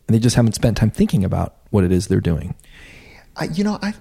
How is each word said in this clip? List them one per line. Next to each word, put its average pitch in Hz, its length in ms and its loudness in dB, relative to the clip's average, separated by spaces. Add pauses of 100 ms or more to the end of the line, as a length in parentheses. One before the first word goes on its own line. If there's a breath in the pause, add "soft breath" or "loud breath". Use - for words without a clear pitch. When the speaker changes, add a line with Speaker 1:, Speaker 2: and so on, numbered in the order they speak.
Speaker 1:
and 113 80 2
they 113 40 4
just 117 160 2
haven't 113 180 2
spent 113 240 -2
time 110 140 2
thinking 190 340 0
about 90 300 -4 (160)
what 101 120 4
it 90 80 2
is 90 160 2
they're 101 140 2
doing. 80 340 -4 (800 loud breath)
Speaker 2:
I, 160 100 -8
you 170 180 -4
know, 208 180 -4
I, 208 200 -6